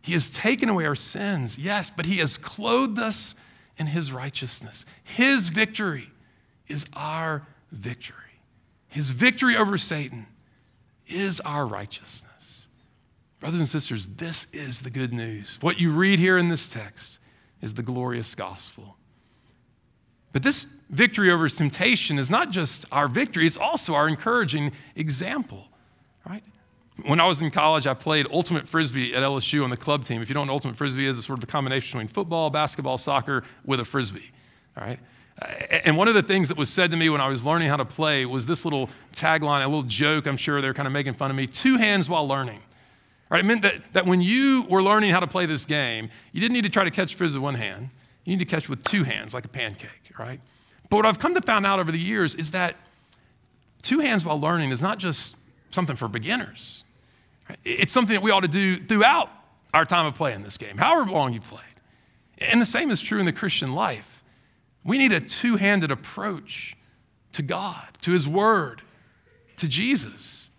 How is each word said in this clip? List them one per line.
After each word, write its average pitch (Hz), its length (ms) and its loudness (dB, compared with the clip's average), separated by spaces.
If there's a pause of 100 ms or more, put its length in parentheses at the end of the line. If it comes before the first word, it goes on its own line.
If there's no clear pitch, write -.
He 170 100 -4
has 165 180 0
taken 240 360 0
away 175 200 0
our 143 80 0
sins, 175 640 -6
yes, 196 360 -4
but 165 120 -4
he 190 100 0
has 156 220 0
clothed 233 580 -2
us 220 380 -4 (420)
in 156 80 -4
his 147 260 -4
righteousness. 131 720 -10 (200)
His 240 460 2
victory 202 600 -4 (580)
is 147 260 -8
our 156 520 -4 (260)
victory. 117 440 -12 (720)
His 143 240 -4
victory 247 440 4
over 202 220 2
Satan 131 480 -6 (800)
is 185 360 -4
our 147 260 -4
righteousness. - 1000 -14 (720)
Brothers 170 200 -4
and 147 100 0
sisters, 120 380 -6
this 160 440 -8
is 135 300 -8
the 127 80 -12
good 123 240 -6
news. 110 480 -8
What 180 180 0
you 170 120 4
read 190 260 4
here 180 220 6
in 175 100 4
this 160 180 -2
text - 520 -12 (420)
is 110 140 -8
the 117 80 -8
glorious 123 520 -4
gospel. 98 640 -14 (1400)
But 135 100 0
this 277 220 0 (240)
victory 202 400 4
over 165 200 4
temptation 170 680 0
is 131 120 -2
not 269 220 0
just 175 400 -4
our 139 160 2
victory, 160 380 0
it's 160 120 2
also 269 360 -2
our 147 140 4
encouraging 156 640 0 (240)
example, 156 720 -6 (580)
right? 185 180 -12 (640)
When 151 140 4
I 170 60 6
was 160 160 2
in 156 100 0
college, 156 360 2
I 135 60 0
played 151 380 0
ultimate 160 360 -2
frisbee 127 460 -2
at 131 100 2
L 139 140 0
S - 160 -4
U 147 100 2
on 127 60 0
the 123 80 -2
club 147 280 -2
team. 117 160 -4
If 110 80 -8
you 135 40 -4
don't 143 140 -2
know 135 60 -4
what 143 40 -2
ultimate 127 200 -6
frisbee 135 280 -2
is, 135 120 0
it's 113 100 -8
sort 135 120 -6
of 113 40 -8
a - 40 -10
combination 135 500 -2
between 107 100 -6
football, 165 420 -2
basketball, 139 480 -2
soccer 139 460 -2 (220)
with 135 140 0
a 113 60 -4
frisbee, 113 460 -6 (460)
all - 60 -10
right? - 160 -8 (420)
Uh, - 40 -8 (400)
and 156 120 8
one 196 100 6
of 226 60 6
the 202 100 8
things 190 240 2
that 151 100 -2
was 143 120 0
said 175 220 2
to 165 60 0
me 160 120 4
when 147 120 2
I 135 60 2
was 127 180 -2
learning 160 240 4
how 147 80 2
to 131 80 0
play 147 400 0
was 127 200 -4
this 143 200 -2
little 139 240 -2 (260)
tagline, 151 480 2
a 135 40 0
little 147 160 0
joke, 143 440 0
I'm 139 100 -2
sure 143 240 0
they're 135 120 0
kinda 139 160 -2
making 139 240 -2
fun 139 160 -2
of 135 80 -2
me, 135 100 -2
"Two 262 300 2
hands 202 320 4
while 160 180 0
learning." 131 320 -2 (720)
Right? 170 100 4
It 190 80 2
meant 226 140 4
that, - 320 0
that 180 120 4
when 180 140 6
you 254 440 4
were 190 200 4
learning 208 280 6
how 185 100 6
to 170 60 0
play 180 180 0
this 151 180 -2
game, 117 460 -2 (240)
you 175 80 -4
didn't 233 100 0
need 240 120 0
to 202 60 0
try 190 140 2
to 170 80 2
catch - 240 -4
frisbee 151 240 -2
with 131 40 -4
one 139 120 -2
hand. 107 340 -6 (360)
You 180 100 -2
need 185 40 0
to 175 60 -2
catch 160 220 -4
with 135 160 -8
two 196 220 2
hands, 110 280 -6
like 123 120 -10
a - 20 -14
pancake, - 720 -10
right? 123 220 -12 (480)
But 208 80 4
what 214 80 6
I've 220 120 4
come 349 180 0
to 370 60 4
find 208 240 2
out 196 140 4
over 160 140 0
the 165 40 -2
years 180 380 0
is 156 160 -6
that 175 240 -2 (1080)
two 285 160 2
hands 226 260 2
while 151 120 0
learning 151 340 0
is 123 100 -2
not 196 180 -2
just - 380 -6 (340)
something 156 240 -2
for 117 140 -4
beginners. 139 760 -6 (640)
Right? - 160 -14
It's - 300 0
something 233 220 4
that 185 60 2
we 214 100 4
ought 196 100 6
to 180 80 0
do 190 280 2
throughout 214 540 4 (420)
our 160 120 6
time 170 200 2
of 147 80 -2
playing 147 300 -4
this 101 140 -10
game, 104 200 -12
however 294 320 4
long 147 220 0
you've 113 160 -8
played. - 160 -20 (760)
And - 220 2
the 214 40 4
same 277 260 0
is 185 80 0
true 214 200 -2
in 190 60 2
the 165 60 2
Christian - 400 -2
life. 147 500 -4 (600)
We 233 140 0
need 262 160 4
a 156 80 2
two-handed 196 680 2
approach - 840 -8 (560)
to - 100 -6
God, 175 600 -6
to 170 100 0
his 160 160 4
word, 185 540 2 (760)
to 160 140 -4
Jesus. 190 880 -4